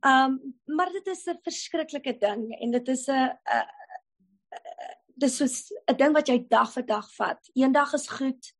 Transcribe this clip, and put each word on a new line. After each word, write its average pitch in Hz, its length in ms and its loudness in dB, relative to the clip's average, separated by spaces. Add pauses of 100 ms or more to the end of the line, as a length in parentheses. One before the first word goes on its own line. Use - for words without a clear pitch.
Um, 262 500 4 (120)
maar 349 260 -2
dit 381 160 -8
is 370 180 -8
'n 349 160 -4
verskriklike 311 800 -6
ding 214 400 -2
en 240 100 -2
dit 247 180 -2
is 254 200 -2
'n, 277 40 0
'n, 254 520 0 (880)
'n, - 420 -16 (220)
dis 262 200 2
soos - 360 -2 (160)
'n 254 80 2
ding 294 180 6
wat 302 140 4
jy 247 100 4 (100)
dag 226 240 4
vir 254 140 -6
dag 214 300 -2
vat. - 240 -4 (140)
Een 269 180 4
dag 285 220 2
is 294 140 -4
goed 262 520 -6